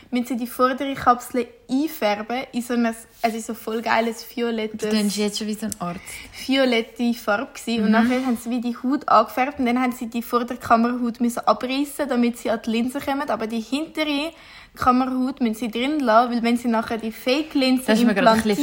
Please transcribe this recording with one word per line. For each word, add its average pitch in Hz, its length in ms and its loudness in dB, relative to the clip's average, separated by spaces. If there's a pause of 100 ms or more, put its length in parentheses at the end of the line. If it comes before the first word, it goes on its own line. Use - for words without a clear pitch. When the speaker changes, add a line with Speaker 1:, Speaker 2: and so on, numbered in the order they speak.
Speaker 1:
müssen 240 160 -2
sie 262 120 -2
die 233 100 -4
vordere 262 480 0
Kapsel 240 500 2 (240)
einfärben 240 840 -2
in 240 120 -4
so 247 100 -4
ein, 233 220 2 (260)
also 226 180 0
so 226 140 -8
voll 226 300 -6
geiles 226 420 0 (100)
violettes 220 440 -2
Speaker 2:
Du 214 100 -2
tönst 208 280 2
jetzt 208 200 0
schon 220 80 -4
wie 214 80 -2
so 208 140 -6
ein 202 120 -6
Arzt. 175 200 -8 (480)
Speaker 1:
violette 240 680 2
Farbe 226 400 -2
gewesen. 226 300 -2
Und - 40 2
Speaker 2:
Mhm. 214 40 6
Speaker 1:
nachher 247 340 4
haben 240 120 0
sie 233 120 -10
wie 247 120 -2
die 240 200 -4
Haut 277 260 -2
angefärbt 254 520 2
und 254 80 0
dann 240 120 0
haben 254 120 0
sie 240 160 -8
die 226 160 -6
vordere 240 340 -2
Kammerhaut 240 640 2
müssen 240 240 0
abreißen, 262 640 0
damit 240 300 0
sie - 100 -4
an 226 160 -2
die 226 60 -2
Linse 240 300 -2
kommen. 285 280 -2
Aber 226 160 -2
die 226 160 -4
hintere 302 720 -4 (440)
Kammerhaut 254 680 0
müssen 226 140 2
sie 240 140 -6
drin 269 300 -2
lassen, 240 320 4
weil 240 100 -2
wenn 233 160 2
sie 240 120 -4
nachher 226 280 0
die 226 140 -6
Fake-Linse 262 760 2
Speaker 2:
Das 220 140 4
ist 240 60 4
mir 214 100 4
gerade 220 160 6
ein 226 100 4
bisschen 214 220 2